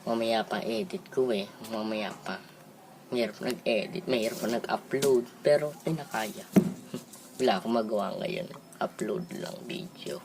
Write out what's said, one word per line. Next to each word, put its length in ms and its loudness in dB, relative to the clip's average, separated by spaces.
Mamaya 400 2
pa 160 -2
edit 480 -2
ko 240 2
eh. 160 0
Mamaya 400 -2
pa. 320 -8
Mahirap 320 0
nag-edit, 640 0
mahirap 400 0
pa 80 0
nag-upload. 720 2
Pero 320 6
pinakaya. 560 -2
<laughs> 480 -12
Wala 240 4
akong 80 -2
magawa 480 2
ngayon. 320 -4
Upload 560 -4
lang 240 -8
video. 600 -8